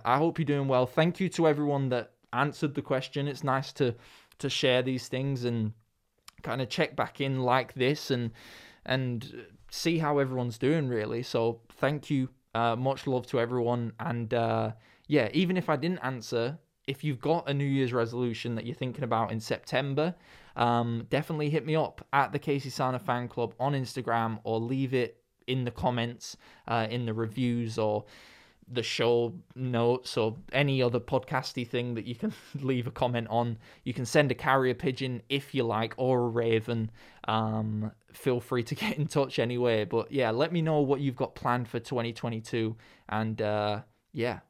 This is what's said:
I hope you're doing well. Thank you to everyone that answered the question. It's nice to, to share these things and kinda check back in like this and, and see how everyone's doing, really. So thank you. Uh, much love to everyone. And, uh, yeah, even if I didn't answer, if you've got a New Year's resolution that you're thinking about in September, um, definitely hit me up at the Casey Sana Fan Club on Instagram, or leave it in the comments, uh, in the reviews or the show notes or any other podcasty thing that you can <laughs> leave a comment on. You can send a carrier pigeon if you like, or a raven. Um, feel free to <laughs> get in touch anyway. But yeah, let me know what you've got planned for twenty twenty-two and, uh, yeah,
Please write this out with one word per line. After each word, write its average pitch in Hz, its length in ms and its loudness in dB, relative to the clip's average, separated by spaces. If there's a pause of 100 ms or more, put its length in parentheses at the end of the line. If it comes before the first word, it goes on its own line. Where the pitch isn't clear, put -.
I 123 120 4
hope 160 200 2
you're 165 80 0
doing 139 220 0
well. 127 180 4
Thank 160 340 2
you 190 100 0
to 165 180 4
everyone 143 420 2
that 120 220 -2 (220)
answered 143 420 0
the 143 60 -2
question. 139 460 -2
It's 139 160 -6
nice 135 300 0
to, 123 220 2 (420)
to 143 120 -4
share 127 340 4
these 127 240 -2
things 131 380 -2
and 113 280 0 (720)
kinda 127 220 -2
check - 300 -2
back 131 260 -4
in 135 200 0
like 123 320 2
this 131 380 0
and, 120 200 0 (540)
and 123 640 -4 (240)
see 170 260 0
how 147 220 2
everyone's 127 400 -2
doing, 147 280 2
really. 117 360 -2
So 117 460 0
thank 143 420 -2
you. 131 180 0 (240)
Uh, 117 220 2
much 131 320 -2
love 127 200 0
to 135 120 0
everyone. 120 600 0
And, 120 340 -2
uh, 113 380 2 (360)
yeah, 135 260 4
even 180 220 2
if 180 140 0
I 151 80 2
didn't 170 220 -2
answer, 123 580 -2 (280)
if 135 180 -6
you've 143 180 -2
got 156 280 0
a 143 40 0
New 143 120 0
Year's 135 280 2
resolution 120 640 0
that 113 100 -6
you're 120 100 -6
thinking 127 300 -4
about 113 260 2
in 113 80 -2
September, 139 720 -2 (440)
um, 120 520 0
definitely 151 400 -2
hit 147 160 0
me 151 100 0
up 151 360 -2
at 135 220 2
the 143 60 -2
Casey 139 300 -2
Sana 127 300 -2
Fan 123 300 -2
Club 117 280 -2
on 139 160 0
Instagram, 117 680 -2
or 113 160 0
leave 131 340 0
it 123 300 0 (240)
in 127 160 0
the 120 80 -2
comments, 120 640 -2 (320)
uh, 113 220 0
in 120 160 -2
the 113 80 -2
reviews 117 640 0
or 107 260 2 (680)
the 123 120 -2
show 120 500 2 (220)
notes 123 640 0
or 113 180 2 (180)
any 135 280 2
other 120 180 2
podcasty 131 680 -2
thing 123 280 -4
that 113 100 -6
you 120 100 -6
can 214 180 -4 (120)
<laughs> - 160 -12
leave 127 260 0
a - 40 -6
comment 120 380 0
on. 117 280 0 (260)
You 123 100 -4
can 127 120 -4
send 143 260 4
a 123 40 2
carrier 131 380 4
pigeon 127 560 -2
if 139 240 -2
you 131 100 2
like, 113 340 0
or 127 240 4
a 120 60 2
raven. 113 640 2 (360)
Um, 110 640 0 (220)
feel 123 260 0
free 120 240 -2
to 139 120 -4
<laughs> - 80 -6
get 214 140 -2
in 147 100 -2
touch 135 320 0
anyway. 120 460 2
But 107 260 -2
yeah, 123 200 2
let 143 200 0
me 170 100 2
know 156 200 2
what 139 200 2
you've 135 140 0
got - 200 -4
planned 123 320 0
for 120 120 -6
twenty 117 340 -4
twenty-two 113 640 -4 (340)
and, 110 320 -2
uh, 104 400 0 (320)
yeah, 117 260 -4 (100)